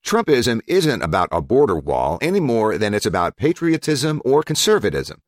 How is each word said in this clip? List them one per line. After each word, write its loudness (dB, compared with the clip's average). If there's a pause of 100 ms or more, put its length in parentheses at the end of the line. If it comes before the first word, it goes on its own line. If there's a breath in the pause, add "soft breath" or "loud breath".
Trumpism 2
isn't 0
about 0
a -2
border 2
wall -2
any 0
more 0
than 0
it's -2
about -2
patriotism -2
or 2
conservatism. -2